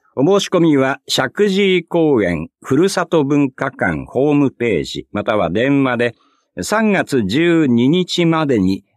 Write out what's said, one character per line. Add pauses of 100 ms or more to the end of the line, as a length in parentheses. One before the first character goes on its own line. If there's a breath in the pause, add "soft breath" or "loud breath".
(180)
お
申
し
込
み
は
石
神
井
公
園 (120)
ふ
る
さ
と
文
化
館
ホ
ー
ム
ペ
ー
ジ、
ま
た
は
電
話
で、 (460)
三
月
十
二
日
ま
で
に (100)